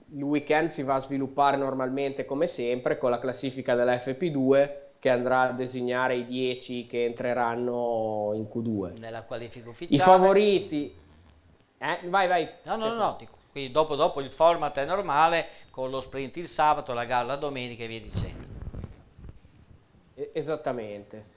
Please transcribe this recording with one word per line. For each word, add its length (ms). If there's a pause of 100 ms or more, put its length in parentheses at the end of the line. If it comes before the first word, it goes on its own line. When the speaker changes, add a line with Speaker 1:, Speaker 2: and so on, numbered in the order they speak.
(120)
Speaker 1:
il 100
weekend 460
si 160
va 120
a 40
sviluppare 560
normalmente 680
come 220
sempre 500
con 140
la 80
classifica 560
della 220
F 180
P 140
due 500 (200)
che 100
andrà 320
a 100
designare 640
i 100
dieci 600
che 200
entreranno 1300
in 120
Q 120
due. 380
Speaker 2:
Nella 260
qualifica 460
ufficiale. 260
Speaker 1:
I 40
favoriti. 1000 (800)
Eh, 300
vai, 200
vai, 160 (200)
Speaker 2:
No, 120
no, 0
Speaker 1:
Stefano. 200
Speaker 2:
no, 240
dico, 140 (180)
quindi 200
dopo, 240
dopo 260
il 100
format 480
è 60
normale, 640 (240)
con 180
lo 100
sprint 380
il 100
sabato, 460
la 100
gara 200
la 120
domenica 480
e 40
via 120
dicendo. 480 (1700)
Speaker 1:
E-, 160
esattamente. 960 (120)